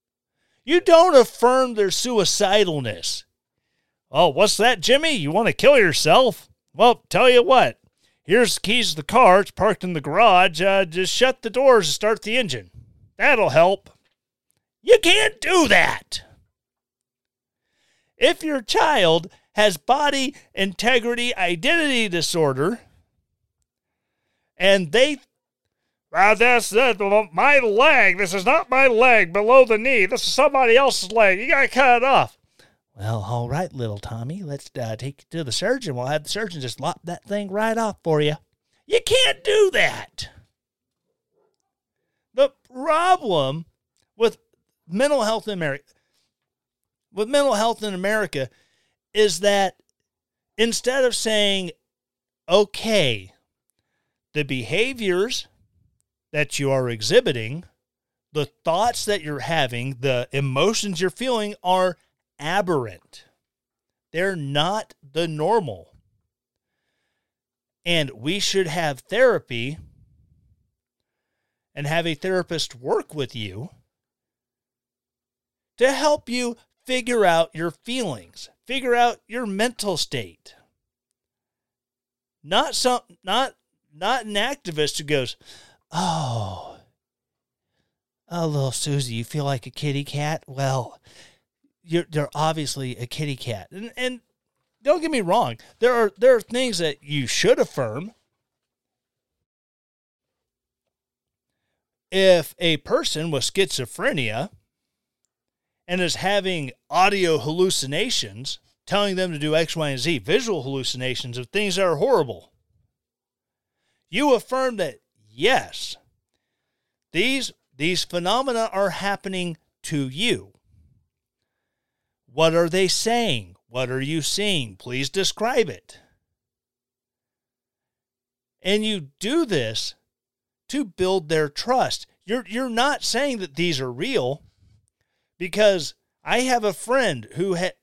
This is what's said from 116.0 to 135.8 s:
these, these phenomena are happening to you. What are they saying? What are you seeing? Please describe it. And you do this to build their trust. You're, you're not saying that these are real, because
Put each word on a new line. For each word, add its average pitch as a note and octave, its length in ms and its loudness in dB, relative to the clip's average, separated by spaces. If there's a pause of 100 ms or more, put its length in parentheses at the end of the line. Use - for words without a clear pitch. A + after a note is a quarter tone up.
these, B3 400 -2 (220)
these D#3 300 -4
phenomena A3+ 680 -2
are G3 180 -2
happening F#3 640 -6 (280)
to C#3+ 240 -4
you. C3 440 -4 (1700)
What D#3+ 280 2
are E3+ 140 2
they F#3 200 0
saying? F3 680 -2 (120)
What B2 220 -6
are C3 120 -4
you D#3 180 -4
seeing? D3+ 560 -4
Please B2+ 320 -8
describe G#3+ 640 -2
it. - 280 -20 (2500)
And G#3+ 240 -2
you G3 240 -4 (100)
do D4 280 -2
this A#2+ 480 -4 (760)
to C#4+ 160 -6
build F#3 440 -4
their D#3 200 0
trust. A3+ 580 -4 (180)
You're, A3+ 240 -4
you're A#3+ 220 -6
not B3 320 0
saying B3+ 360 -2
that D3+ 180 -12
these E3 240 -2
are B2+ 120 -8
real, D3 500 -4 (960)
because F#3 560 0 (300)